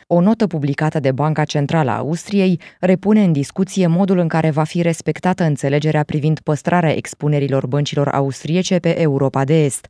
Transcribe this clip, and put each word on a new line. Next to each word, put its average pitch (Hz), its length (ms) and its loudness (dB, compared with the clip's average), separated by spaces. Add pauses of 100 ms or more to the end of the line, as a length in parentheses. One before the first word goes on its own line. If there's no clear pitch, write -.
O 170 140 2
notă 214 260 2
publicată 156 520 -2
de 131 120 0
Banca 151 320 0
Centrală 147 480 0
a 107 60 -2
Austriei 175 640 0 (200)
repune 196 440 2
în 175 80 4
discuție 180 560 0
modul 180 300 2
în 170 100 0
care 160 220 0
va 151 140 0
fi 170 180 -4
respectată 170 600 -2
înțelegerea 147 600 0
privind 156 360 -2
păstrarea 165 560 0
expunerilor 139 720 -2
băncilor 143 400 -2
austriece 139 680 -2
pe 170 240 0
Europa 139 420 0
de 156 200 2
Est. - 260 -4